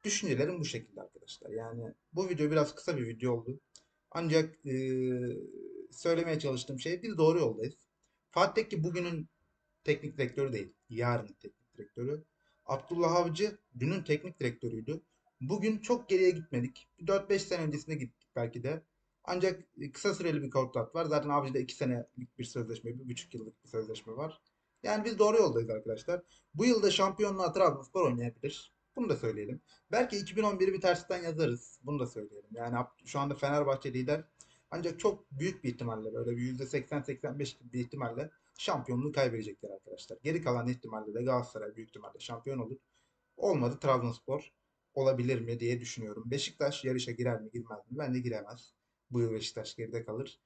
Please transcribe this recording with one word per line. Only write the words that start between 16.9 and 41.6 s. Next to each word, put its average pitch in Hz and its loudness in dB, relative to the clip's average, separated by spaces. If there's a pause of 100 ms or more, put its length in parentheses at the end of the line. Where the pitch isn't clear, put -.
Bir 165 -6
dört 147 2
beş 196 4
sene 175 -2
öncesine 151 -2
gittik 127 -8
belki 120 -2
de. 156 -4 (400)
Ancak, 185 2 (180)
e, 143 -8
kısa 202 0
süreli 156 0
bir 131 -4
kontrat 127 0
var. 165 0
Zaten 147 2
Avcı'da 139 2
iki 127 -4
senelik 123 -4
bir 123 -2
sözleşme, 117 -6
bir 131 -12
buçuk - -10
yıllık 110 -12
bir - -20
sözleşme 110 -6
var. 151 -6 (420)
Yani 214 0
biz 220 -2
doğru 214 8
yoldayız 117 6
arkadaşlar. 110 -2 (320)
Bu 175 4
yılda 214 8
şampiyonluğa 196 2
Trabzonspor 170 4
oynayabilir. 120 -2 (220)
Bunu 240 0
da 143 4
söyleyelim. 107 -4 (300)
Belki 233 2
iki 196 -6
bin 214 2
on 196 2
biri 190 6
bir 190 -2
tersten 175 2
yazarız. 156 0
Bunu 143 -2
da 123 0
söyleyelim. 104 -10
Yani 117 -4
Ab-, 123 -4
şu - -4
anda 143 0
Fenerbahçe 139 0
lider. 127 0 (480)
Ancak 170 -4
çok - 0
büyük 139 -4
bir 123 0
ihtimalle, 110 -4
böyle 117 -2
bir 120 -2
yüzde 127 -2
seksen 139 -2
seksen 143 -6
beş 135 -4
gibi 120 -20
bir 127 -2
ihtimalle 123 -4 (260)
şampiyonluğu 139 -2
kaybedecekler 113 0
arkadaşlar. - -14
Geri 160 0
kalan 120 0
ihtimalle 110 -4
de 120 -2
Galatasaray 120 -2